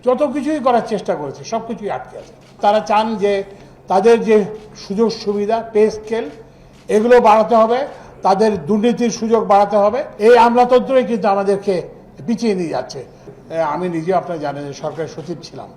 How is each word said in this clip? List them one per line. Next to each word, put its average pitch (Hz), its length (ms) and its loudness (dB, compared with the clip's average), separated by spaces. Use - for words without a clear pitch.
যত 247 180 0
কিছুই 294 360 -2
করার 240 300 2
চেষ্টা 196 260 -4
করেছে, 143 300 -10
সব 226 220 -8
কিছুই 202 240 -8
আটকে 127 280 -10
আছে। - 140 -20
তারা 208 200 4
চান 220 360 0
যে 196 280 0
তাদের 202 360 4
যে 214 200 4
সুযোগ 214 200 0
সুবিধা, 208 540 -2
পে 214 180 2
স্কেল, 226 400 -8
এগুলো 233 320 4
বাড়াতে 220 360 4
হবে, 233 300 2
তাদের 196 440 0
দুর্নীতির 226 440 0
সুযোগ 220 360 -2
বাড়াতে 202 300 2
হবে। 208 280 0
এই 233 200 6
আমলাতন্ত্রই 247 640 4
কিন্তু 214 240 -2
আমাদেরকে 196 600 -2
পিছিয়ে 220 280 -2
নিয়ে 180 140 -4
যাচ্ছে। 127 360 -8
এ, 165 100 -4
আমি 160 280 -2
নিজেও, 165 280 -2
আপনারা 170 240 -4
জানেন 143 260 -8
যে, 139 60 -12
সরকারি 147 360 -8
সচিব 160 340 -12
ছিলাম। 113 340 -16